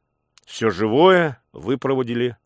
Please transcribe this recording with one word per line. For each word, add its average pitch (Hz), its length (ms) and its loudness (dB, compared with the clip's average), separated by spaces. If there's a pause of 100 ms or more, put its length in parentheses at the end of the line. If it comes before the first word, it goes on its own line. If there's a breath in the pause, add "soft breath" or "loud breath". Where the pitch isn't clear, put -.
(440)
Все - 260 -2
живое 139 680 2 (120)
выпроводили, 123 920 -4